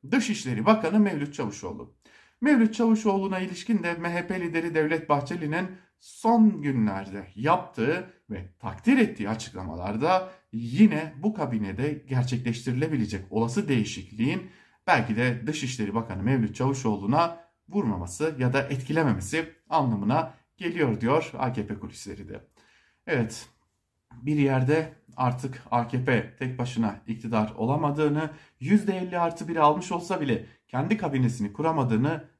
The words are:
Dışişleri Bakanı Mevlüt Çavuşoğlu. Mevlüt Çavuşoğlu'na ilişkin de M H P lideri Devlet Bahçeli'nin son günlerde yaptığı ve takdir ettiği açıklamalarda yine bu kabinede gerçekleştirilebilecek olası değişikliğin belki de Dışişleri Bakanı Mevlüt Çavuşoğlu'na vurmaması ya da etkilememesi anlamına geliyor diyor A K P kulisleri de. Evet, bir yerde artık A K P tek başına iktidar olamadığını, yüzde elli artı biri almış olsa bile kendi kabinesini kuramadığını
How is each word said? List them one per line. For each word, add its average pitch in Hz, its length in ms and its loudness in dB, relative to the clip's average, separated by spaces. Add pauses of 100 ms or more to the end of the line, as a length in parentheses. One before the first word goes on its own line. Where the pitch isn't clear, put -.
(120)
Dışişleri 135 540 0
Bakanı 214 340 4
Mevlüt 156 340 2
Çavuşoğlu. - 640 -8 (440)
Mevlüt 233 320 6
Çavuşoğlu'na 196 680 2
ilişkin 185 440 -2
de 170 100 -2
M 170 200 -4
H 175 140 -2
P 185 140 -2
lideri 165 340 -2
Devlet 156 340 2
Bahçeli'nin 156 580 0 (320)
son 220 640 4
günlerde 101 760 -2
yaptığı 156 800 0 (160)
ve 92 300 -10
takdir - 380 2
ettiği 104 320 2
açıklamalarda 107 1000 -2 (220)
yine 151 680 4
bu 208 160 -2
kabinede 123 760 -4
gerçekleştirilebilecek 123 1200 0
olası 120 380 0
değişikliğin 113 840 -2 (360)
belki 120 280 2
de 120 320 0
Dışişleri 120 480 -4
Bakanı 95 280 -4
Mevlüt 117 320 0
Çavuşoğlu'na 131 840 0 (300)
vurmaması 147 680 -2
ya 127 140 0
da 139 80 2
etkilememesi 143 920 -2 (160)
anlamına 131 640 0 (240)
geliyor 160 440 0
diyor 147 360 2
A 127 160 -2
K 101 140 -4
P 101 120 -8
kulisleri 101 500 -14
de. 104 180 -16 (600)
Evet, 120 420 -4 (640)
bir 127 220 -2
yerde 139 580 2 (220)
artık 127 560 -4
A 117 160 0
K 127 180 -2
P 123 340 0
tek 127 200 -6
başına 113 360 -2 (120)
iktidar 110 500 -2
olamadığını, 147 720 0 (300)
yüzde 196 380 2
elli 180 220 -4
artı 170 280 -2
biri 165 140 0
almış 156 300 4
olsa 170 300 -4
bile 127 240 -2 (220)
kendi 170 300 -2
kabinesini 127 560 0
kuramadığını 143 720 0 (160)